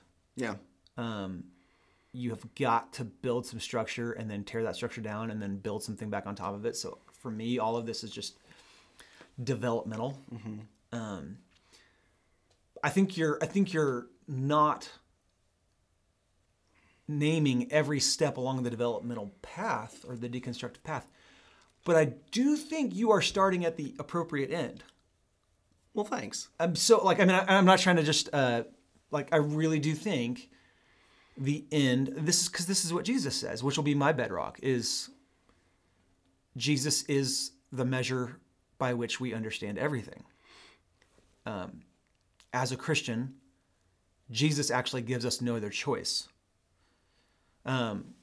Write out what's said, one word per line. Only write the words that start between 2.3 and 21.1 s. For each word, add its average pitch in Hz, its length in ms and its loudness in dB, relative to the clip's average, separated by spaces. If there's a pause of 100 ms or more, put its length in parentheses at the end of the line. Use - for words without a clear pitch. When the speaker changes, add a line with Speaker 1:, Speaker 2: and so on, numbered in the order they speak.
Speaker 2:
got 117 380 0
to 127 100 -8
build 120 420 -4
some 117 140 -12
structure 117 540 -4
and 110 160 -8
then 101 140 -6
tear 113 200 -4
that 110 120 -2
structure 120 260 -6
down 107 300 -6
and 107 100 -6
then 98 160 -4
build 104 260 -6
something 107 260 -8
back 101 180 -4
on 101 80 -6
top 98 180 -6
of 104 120 -8
it. 117 120 -4
So - 220 -8 (120)
for - 200 -12
me, 113 280 -2
all 113 160 0
of 117 100 -4
this 113 180 -6
is 107 80 -12
just - 260 -12 (1080)
developmental. 117 720 -4 (160)
Speaker 1:
Mm-hmm. 107 260 -12 (380)
Speaker 2:
Um, 98 400 -10 (1500)
I 147 60 2
think 190 280 2
you're, 151 240 2
I 156 60 0
think 190 260 2
you're 135 340 0 (200)
not 147 600 2 (2250)
naming 147 640 2
every 147 280 2
step - 380 0
along 127 260 -2
the 120 60 -2
developmental 113 720 -2
path 143 640 -4
or 127 80 -8
the 120 140 -6
deconstructive 123 540 -8
path, 151 240 -6 (760)